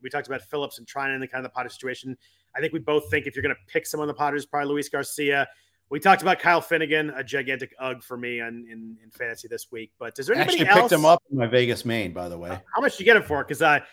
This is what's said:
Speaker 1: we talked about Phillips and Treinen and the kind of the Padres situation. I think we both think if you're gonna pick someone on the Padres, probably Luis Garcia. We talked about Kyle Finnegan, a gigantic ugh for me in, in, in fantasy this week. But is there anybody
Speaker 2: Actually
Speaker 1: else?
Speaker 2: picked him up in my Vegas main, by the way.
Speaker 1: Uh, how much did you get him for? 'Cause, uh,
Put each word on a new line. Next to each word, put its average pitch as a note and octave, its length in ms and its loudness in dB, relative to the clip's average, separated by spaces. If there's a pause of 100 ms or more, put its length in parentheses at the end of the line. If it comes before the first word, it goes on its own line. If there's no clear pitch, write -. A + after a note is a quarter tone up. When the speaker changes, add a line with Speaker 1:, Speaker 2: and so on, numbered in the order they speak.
Speaker 1:
we C3 80 -12
talked C#3 180 -6
about C3+ 140 -6
Phillips C#3+ 360 -6
and A#2 80 -20
Treinen C3+ 280 -6
and C3 100 -6
the B2+ 60 -8
kind C3 160 -8
of A#2+ 40 -10
the - 60 -12
Padres B2 180 -6
situation. C3 440 -10 (360)
I C3 60 -8
think D3+ 140 -4
we E3 60 -2
both D3 300 0
think D3+ 180 0
if B2+ 80 -10
you're C3+ 80 -6
gonna C#3 120 0 (120)
pick D#3+ 180 -2
someone D3+ 240 -6
on C#3+ 40 -6
the C#3+ 40 -14
Padres, C#3+ 280 -2
probably C#3+ 220 -2
Luis C#3+ 220 -2
Garcia. C#3 580 0 (440)
We D3+ 80 -4
talked F#3+ 220 4
about F3+ 180 0
Kyle E3+ 220 4
Finnegan, D#3 480 0
a C3+ 120 -10
gigantic C3 560 -6
ugh B2+ 240 -8
for - 140 -14
me A#2+ 240 -8
in, A#2 320 -10
in, A2+ 320 -16
in A2 80 -20
fantasy A#2 380 -10
this A2+ 240 -12
week. A2+ 260 -12
But A#2 180 -12
is C3+ 80 -8
there A3 120 2
anybody D#4+ 240 2
Speaker 2:
Actually - 80 2
Speaker 1:
else? G3+ 140 8
Speaker 2:
picked A#3 100 2
him D#3 100 4
up E3+ 260 8
in C#3 80 4
my A#2+ 100 2
Vegas A#2+ 360 2
main, A2 300 -2
by F2 160 -8
the F2 80 -12
way. E2+ 120 -12
Speaker 1:
Uh, F#2 100 -10 (140)
how G#3 60 0
much C4+ 140 0
did - 80 -12
you F3+ 60 -2
get A3+ 100 10
him E3+ 60 4
for? C#3+ 200 -2
'Cause, D3 180 -4
uh, D3+ 180 6 (140)